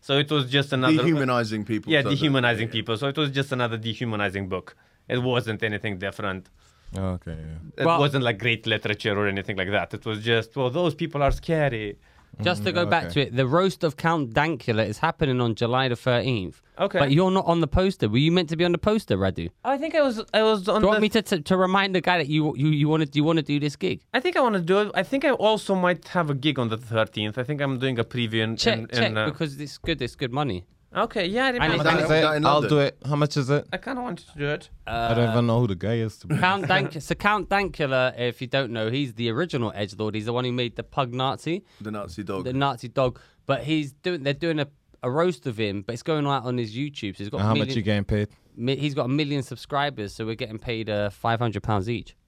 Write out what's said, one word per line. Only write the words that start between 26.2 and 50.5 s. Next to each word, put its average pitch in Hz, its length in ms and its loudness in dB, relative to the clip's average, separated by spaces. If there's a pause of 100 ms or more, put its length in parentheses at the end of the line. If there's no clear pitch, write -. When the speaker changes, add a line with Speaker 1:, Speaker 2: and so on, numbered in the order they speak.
Speaker 1:
a 143 60 2
gig 135 240 0
on 117 100 2
the 110 80 -2
thirteenth. 110 600 0
I 127 40 -2
think 139 180 -4
I'm 135 180 -2
doing 131 180 0
a 117 60 0
preview 113 400 0
in, 110 140 -2
Speaker 4:
Check, 220 220 2
Speaker 1:
in, 113 100 -8
Speaker 4:
check, 113 220 2
Speaker 1:
in, 107 60 -2
uh, 107 80 2
Speaker 4:
because 143 340 -4
it's 143 200 -12
good. 165 220 -4
It's 120 140 -6
good 127 180 -4
money. 127 320 -2 (300)
Speaker 1:
Okay, 208 300 -2
yeah, 226 200 0
I - 40 2
Speaker 4:
And 247 100 -2
Speaker 1:
didn't 160 160 2
Speaker 4:
it's 151 80 0
Speaker 1:
know 160 60 4
Speaker 3:
How 165 80 4
much 156 100 2
Speaker 1:
that. 156 80 4
Speaker 3:
is 165 80 4
Speaker 2:
That 156 100 4
Speaker 3:
it? 151 40 0
Speaker 2:
in 147 80 2
Speaker 3:
I'll 139 80 6
Speaker 2:
London? 151 160 4
Speaker 3:
do 151 100 4
it. 139 260 2
How 143 120 0
much 147 200 2
is 131 120 0
it? 143 240 2
Speaker 1:
I 185 40 -4
kinda 247 240 -6
wanted 247 300 -8
to - 80 -20
do 143 80 -2
it. 156 220 -6 (180)
Speaker 3:
I 117 260 0
don't 117 140 4
Speaker 4:
Uh, 113 60 2
Speaker 3:
even 120 140 4
know 117 120 4
who 123 80 2
the 98 80 0
guy 101 200 -2
is, 113 240 -2
to - 80 -18
be 139 100 0
Speaker 4:
Count 185 300 0
Dank-, 190 340 2
so - 120 -4
Count 202 360 0
Dankula, 143 680 0
if 120 240 -2
you 127 60 -8
don't 135 240 0
know, 110 180 0
he's 131 260 -2
the 117 140 -2
original 113 440 -2
edgelord. 104 420 -4
He's 107 100 -4
the 117 80 -4
one 123 120 -2
who 123 80 -2
made 123 240 -4
the 117 60 -8
pug 127 300 -4
Nazi. 135 520 -4 (160)
Speaker 2:
The 107 100 -8
Nazi 101 320 -10
dog. 95 220 -6
Speaker 4:
The 127 80 -6
Nazi 135 340 -4
dog. 127 320 -2 (260)
But 135 200 -2
he's 151 260 -2
doing, 175 320 -6
they're 143 100 0
doing 151 260 -2
a, 143 80 0 (360)
a 127 80 -2
roast 170 340 0
of 110 140 -4
him, 104 260 0
but 117 80 -8
it's 120 100 -10
going 151 220 0
out 135 200 0
on 123 120 -2
his 110 160 -4
YouTube. 131 440 -6
So 101 80 -8
he's 104 40 -6
got 98 120 -4
Speaker 3:
And 101 60 2
how 110 40 4
Speaker 4:
a 110 40 4
Speaker 3:
much 110 120 2
Speaker 4:
million, 131 100 -2
Speaker 3:
you 107 60 -2
getting 104 220 0
paid? 104 240 0 (260)
Speaker 4:
mi-, 127 220 -2
he's 143 180 -2
got 139 100 0
a 123 40 -2
million 143 340 0
subscribers, 131 720 -4
so 113 100 -6
we're 113 100 -4
getting 110 220 -8